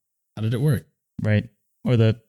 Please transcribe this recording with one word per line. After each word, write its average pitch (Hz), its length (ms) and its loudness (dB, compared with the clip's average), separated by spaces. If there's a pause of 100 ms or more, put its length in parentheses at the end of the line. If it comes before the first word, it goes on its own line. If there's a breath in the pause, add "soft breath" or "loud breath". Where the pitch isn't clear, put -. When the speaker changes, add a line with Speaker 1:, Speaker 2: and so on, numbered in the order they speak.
(360)
Speaker 1:
How 107 80 -10
did 113 100 -2
it 123 80 -4
work? 139 260 -2 (340)
Speaker 2:
Right. 113 280 0 (340)
Or 127 140 0
the 110 320 2